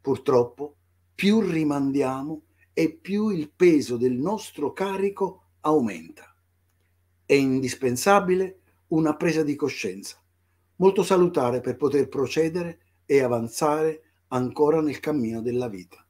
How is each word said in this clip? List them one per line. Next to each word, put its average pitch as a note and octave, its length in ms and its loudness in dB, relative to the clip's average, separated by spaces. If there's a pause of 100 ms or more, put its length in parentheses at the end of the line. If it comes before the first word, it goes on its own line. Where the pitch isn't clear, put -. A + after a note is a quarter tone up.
Purtroppo, C3+ 760 0 (380)
più G#3 260 2
rimandiamo C#3+ 1000 -2 (300)
e D#3+ 200 0
più G#3 360 -4
il E3 220 -4
peso D3 460 4
del B2+ 180 2
nostro D3+ 580 -4
carico G3 800 -4 (100)
aumenta. A2 760 -2 (920)
È C#3+ 100 2
indispensabile C#3 1300 0 (280)
una D#3+ 280 0
presa D#3+ 260 0
di C#3+ 140 -2
coscienza, G#2 680 -8 (540)
molto F#3+ 260 4
salutare E3+ 580 2
per B2+ 160 -4
poter C#3 320 2
procedere D#3+ 720 -2 (240)
e C#3 160 4
avanzare D3 840 0 (260)
ancora D3 520 2
nel D3 200 -2
cammino A2+ 420 -4
della B2 260 -4
vita. F#2+ 420 -16